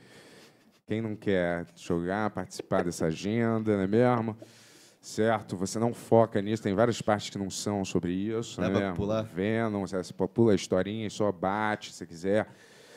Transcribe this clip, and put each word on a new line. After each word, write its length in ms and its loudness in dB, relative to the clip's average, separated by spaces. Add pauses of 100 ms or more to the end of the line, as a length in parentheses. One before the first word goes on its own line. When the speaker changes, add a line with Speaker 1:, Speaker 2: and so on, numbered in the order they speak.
(880)
Speaker 1:
Quem 140 -4
não 160 -6
quer 480 0 (100)
jogar, 540 -2
participar 560 -2
dessa 220 -2
agenda, 720 0
não 60 2
é 20 0
mesmo? 500 2 (640)
Certo, 560 -2
você 220 -4
não 160 0
foca 480 4
nisso, 200 -2
tem 120 0
várias 260 2
partes 300 0
que 80 -10
não 100 -4
são 340 -4
sobre 300 -2
isso, 480 -4
Speaker 2:
Dá 80 0
Speaker 1:
né 60 0
Speaker 2:
pra 60 4
Speaker 1:
mesmo? 160 -2
Speaker 2:
pular? 260 -2
Speaker 1:
Venom, 640 -2
você, 100 -6
você 160 -6
pula 400 4
a 20 6
historinha 520 0
e 40 -4
só 220 0
bate, 600 -2
se 120 -14
quiser, 400 0 (500)